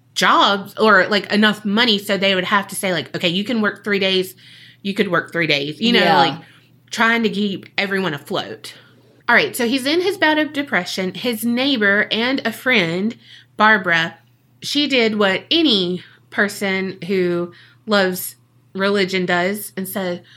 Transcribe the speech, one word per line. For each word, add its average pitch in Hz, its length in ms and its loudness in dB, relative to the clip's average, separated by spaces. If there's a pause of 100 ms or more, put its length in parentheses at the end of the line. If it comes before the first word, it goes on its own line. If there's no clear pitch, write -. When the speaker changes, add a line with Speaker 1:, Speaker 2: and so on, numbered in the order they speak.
(140)
Speaker 1:
jobs 202 640 2
or, 208 300 4
like, 202 240 0
enough 208 320 2
money. 214 340 2
So 202 180 -4
they 196 200 2
would 180 80 0
have 196 240 0
to - 80 -12
say, 185 160 -2
like, 160 240 -4
"Okay, 175 140 0
you 185 120 0
can 226 200 -2
work 208 200 -2
three 202 160 -2
days. 185 380 0 (460)
You 196 120 -4
could 202 160 0
work 160 220 -2
three 165 160 -2
days," 147 320 -2
you 233 120 2
know, 233 120 4
Speaker 2:
Yeah. 160 140 4
Speaker 1:
like, 160 220 2 (520)
trying 233 320 0
to 214 60 2
keep 196 360 -4 (100)
everyone 190 380 -2
afloat. - 600 -8 (540)
All 233 80 6
right. 165 200 2
So 240 100 0
he's 254 200 0
in 320 160 2
his 370 160 -2
bout 311 180 2
of 302 160 0
depression. 190 600 -4
His 226 300 -4
neighbor 233 640 2
and 247 340 0
a 226 80 -4
friend, 202 640 0 (400)
Barbara, 185 600 2 (440)
she 285 280 -2
did 226 280 2
what 190 340 0
any 202 520 2 (260)
person 196 800 -4
who 175 460 -2 (340)
loves 190 480 0 (400)
religion 190 500 0
does 180 520 -2
and 190 120 -6
said, 180 340 -6 (140)